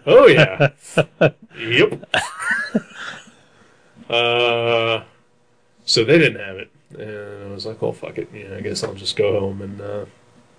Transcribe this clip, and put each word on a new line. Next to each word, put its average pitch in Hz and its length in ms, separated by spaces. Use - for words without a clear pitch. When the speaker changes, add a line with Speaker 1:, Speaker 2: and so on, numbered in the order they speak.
Speaker 1:
Oh, 240 200
yeah. 139 440
Speaker 2:
<laughs> - 340
Speaker 1:
Yep. 120 460
Uh, 117 920
so 117 200
they 147 140
didn't 120 260
have 95 120
it. 104 140
And 104 540
I 101 40
was 110 120
like, 110 160
"Well, 113 100
fuck - 260
it. 87 140
You 107 160
know, 98 80
I 101 40
guess 101 240
I'll 101 100
just - 220
go 101 240
home 98 220
and, 98 180
uh, 101 240